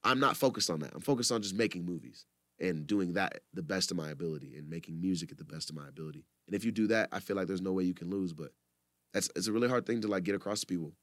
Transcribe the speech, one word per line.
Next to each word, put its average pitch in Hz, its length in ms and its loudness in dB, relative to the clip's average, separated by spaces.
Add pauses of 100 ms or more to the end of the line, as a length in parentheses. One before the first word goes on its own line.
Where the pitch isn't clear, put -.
I'm 127 160 4
not 131 160 4
focused - 320 4
on 82 100 0
that. 73 140 -6
I'm - 80 -10
focused 120 320 2
on 113 80 2
just 98 140 -4
making 92 300 2
movies 87 400 -6 (320)
and 80 300 -2
doing 95 260 2
that 98 280 0 (120)
the 92 80 -6
best 95 300 0
of 90 60 -2
my 78 120 -4
ability 73 460 -6
and 76 140 -12
making 82 320 -8
music 87 280 0
at 73 80 -16
the 85 60 -12
best 80 260 -10
of 80 60 -12
my 73 140 -12
ability. 76 340 -12 (240)
And 92 80 -2
if 98 80 0
you 113 80 0
do 107 160 2
that, 107 240 4
I 98 80 -2
feel 98 160 -2
like 95 120 0
there's 95 140 0
no 92 120 0
way 95 100 2
you 90 100 2
can 87 160 -8
lose, 95 220 -2
but 76 220 -10 (600)
that's, - 220 0
it's 92 120 -2
a 110 40 0
really 117 160 4
hard 123 180 2
thing 117 160 0
to, 113 60 0
like, 95 160 2
get 98 120 2
across 101 260 -2
to - 60 -4
people. 82 360 -2